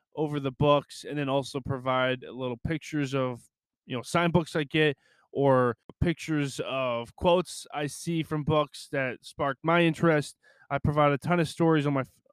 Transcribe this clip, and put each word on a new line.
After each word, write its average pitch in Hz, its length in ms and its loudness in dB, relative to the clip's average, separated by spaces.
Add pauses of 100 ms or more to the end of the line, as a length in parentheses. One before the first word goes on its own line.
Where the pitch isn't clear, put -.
(160)
over 147 240 -2
the 139 120 -4
books, 147 560 2
and 143 100 -6
then 143 100 -2
also 135 320 -2
provide 127 640 -2
little 120 440 -8
pictures 147 480 -4
of, 127 280 -4 (420)
you 131 120 -8
know, 117 60 -6
signed 170 300 0
books 165 240 2
I 156 80 0
get 151 320 2 (360)
or 127 440 4 (240)
pictures 151 680 -2
of 120 500 -4
quotes 175 580 0
I 147 120 -4
see 165 360 -4
from 156 220 -4
books 151 480 -2
that 131 300 -2
sparked - 420 -6
my 170 180 4
interest. 160 540 2 (340)
I 139 80 -2
provide 151 320 2
a 139 80 0
ton 175 220 0
of 147 80 0
stories 160 380 2
on 143 80 0
my, 135 80 0 (300)